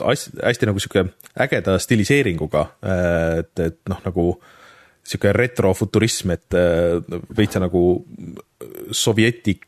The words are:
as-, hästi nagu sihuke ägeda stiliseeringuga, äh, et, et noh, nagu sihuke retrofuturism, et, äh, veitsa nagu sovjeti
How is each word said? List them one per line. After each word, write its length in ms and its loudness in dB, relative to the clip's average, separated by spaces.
as-, 300 -2
hästi 340 0
nagu 100 0
sihuke 280 0
ägeda 460 0
stiliseeringuga, 840 0
äh, 560 0
et, 180 -10
et 280 -2
noh, 180 -6
nagu 220 0
sihuke 260 0
retrofuturism, 1040 0
et, 160 -10
äh, 480 2
veitsa 260 2
nagu 240 2
sovjeti 680 0